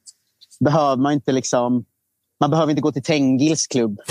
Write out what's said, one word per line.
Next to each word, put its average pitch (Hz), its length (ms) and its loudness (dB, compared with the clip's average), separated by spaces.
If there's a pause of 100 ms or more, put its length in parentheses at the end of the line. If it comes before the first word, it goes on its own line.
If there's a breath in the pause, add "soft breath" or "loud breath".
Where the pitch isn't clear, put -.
(600)
behöver 143 420 2
man 143 100 0
inte 143 200 -2
liksom, 123 520 0 (560)
man 147 100 2
behöver 156 200 2
inte 143 120 0
gå 151 100 0
till 135 100 -6
Tengils 143 640 0
klubb 113 340 -2 (100)